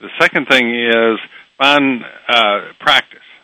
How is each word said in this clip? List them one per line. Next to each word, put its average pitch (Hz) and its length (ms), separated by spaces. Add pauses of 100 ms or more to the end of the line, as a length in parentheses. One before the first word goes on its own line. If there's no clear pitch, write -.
The 107 80 (100)
second 165 280
thing 123 280
is 113 420 (400)
find, 135 460 (240)
uh, 110 320 (200)
practice. - 400 (240)